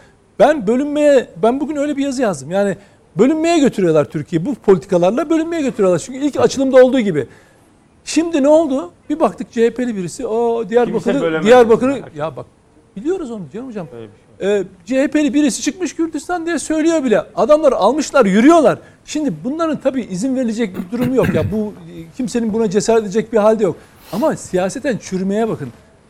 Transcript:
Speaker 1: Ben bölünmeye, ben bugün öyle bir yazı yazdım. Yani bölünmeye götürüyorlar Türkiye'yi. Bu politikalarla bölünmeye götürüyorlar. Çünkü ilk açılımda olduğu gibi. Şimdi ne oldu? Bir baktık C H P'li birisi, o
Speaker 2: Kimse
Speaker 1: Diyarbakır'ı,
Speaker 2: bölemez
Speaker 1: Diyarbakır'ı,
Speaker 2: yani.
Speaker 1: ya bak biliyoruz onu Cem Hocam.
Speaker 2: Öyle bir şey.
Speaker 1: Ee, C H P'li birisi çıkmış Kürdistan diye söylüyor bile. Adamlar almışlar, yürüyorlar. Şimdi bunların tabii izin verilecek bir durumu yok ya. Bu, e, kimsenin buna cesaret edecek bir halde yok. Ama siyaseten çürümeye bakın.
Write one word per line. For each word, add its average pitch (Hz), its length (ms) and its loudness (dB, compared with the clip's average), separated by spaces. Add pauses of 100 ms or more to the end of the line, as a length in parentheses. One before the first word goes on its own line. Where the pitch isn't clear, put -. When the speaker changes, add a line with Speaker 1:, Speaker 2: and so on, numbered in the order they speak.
(400)
Speaker 1:
Ben 247 280 4
bölünmeye, 285 640 2 (140)
ben 247 160 2
bugün 294 160 -6
öyle 294 220 -2
bir 277 80 -2
yazı 269 160 -4
yazdım. 156 300 -4
Yani 196 260 0 (400)
bölünmeye 311 420 2
götürüyorlar 170 460 2
Türkiye'yi. 160 400 -6
Bu 269 100 -4
politikalarla 196 760 2
bölünmeye 330 320 -2
götürüyorlar. 190 380 0
Çünkü 262 200 -12
ilk 285 200 -2
açılımda 254 460 4
olduğu 262 140 2
gibi. 160 280 -2 (800)
Şimdi 330 380 0
ne 277 40 4
oldu? 302 440 2 (180)
Bir 302 100 -4
baktık 220 320 -2
C 226 140 2
H 233 80 0
P'li 247 220 -4
birisi, 196 320 -8
o 233 300 -2
Speaker 2:
Kimse 220 120 -8
Speaker 1:
Diyarbakır'ı, 233 520 0
Speaker 2:
bölemez 160 240 -2
Speaker 1:
Diyarbakır'ı, 233 460 6
Speaker 2:
yani. 226 120 -6 (120)
Speaker 1:
ya 147 200 -8
bak 123 100 -14 (500)
biliyoruz 294 360 -6
onu 214 120 -12 (100)
Cem 240 140 -12
Hocam. 202 280 -12
Speaker 2:
Öyle 113 120 -16
bir - 380 -14
şey. 202 140 0
Speaker 1:
Ee, 185 40 -4 (220)
C 262 180 -2
H 294 40 0
P'li 294 260 0
birisi 294 280 0
çıkmış 339 340 -6
Kürdistan 330 500 -6
diye 339 140 -4
söylüyor 320 440 0
bile. 208 200 2 (120)
Adamlar 285 360 4
almışlar, 254 540 2
yürüyorlar. 226 540 6 (260)
Şimdi 285 280 -4 (100)
bunların 311 360 -4
tabii 262 220 -2
izin 208 340 -4
verilecek 226 420 -4
bir 226 200 -8
durumu 247 180 -2
yok 202 180 2
ya. 160 180 -2
Bu, 214 60 -2
e, 180 360 -8 (240)
kimsenin 226 360 -2
buna 226 160 0
cesaret 220 340 2
edecek 214 300 -4
bir 226 40 0
halde 220 260 4
yok. 175 120 0 (380)
Ama 233 220 0
siyaseten 190 640 -4
çürümeye 196 520 -4
bakın. 143 200 -8 (400)